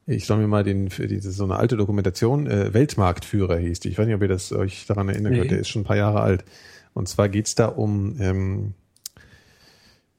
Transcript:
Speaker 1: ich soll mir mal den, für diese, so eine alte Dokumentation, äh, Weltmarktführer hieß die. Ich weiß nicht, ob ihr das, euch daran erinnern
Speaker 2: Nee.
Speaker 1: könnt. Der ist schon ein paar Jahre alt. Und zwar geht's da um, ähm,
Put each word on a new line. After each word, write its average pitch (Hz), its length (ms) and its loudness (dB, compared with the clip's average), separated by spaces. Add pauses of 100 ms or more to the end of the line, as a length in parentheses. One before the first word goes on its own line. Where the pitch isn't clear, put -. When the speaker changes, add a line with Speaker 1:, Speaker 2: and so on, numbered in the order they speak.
(100)
Speaker 1:
ich 107 140 -2
soll 107 140 2
mir 107 80 4
mal 104 180 4
den, 98 240 0
für - 180 -6
diese, 101 260 -4
so 101 120 -4
eine 95 120 0
alte 117 200 2
Dokumentation, 104 680 0
äh, 104 260 0
Weltmarktführer 98 840 2
hieß 85 220 -2
die. 98 100 -4
Ich 92 80 -6
weiß 107 80 2
nicht, 113 80 0
ob 98 80 0
ihr 101 60 2
das, 95 260 -2
euch 98 320 -4
daran 101 240 0
erinnern 101 240 0
Speaker 2:
Nee. 120 60 2
Speaker 1:
könnt. 135 100 0
Der 98 80 2
ist - 100 -4
schon 107 140 -4
ein - 20 -4
paar 104 140 2
Jahre 104 240 2
alt. 98 240 2 (480)
Und 95 160 -4
zwar 101 180 2
geht's 101 260 -2
da 113 120 4
um, 104 520 -2
ähm, 95 540 -2 (1500)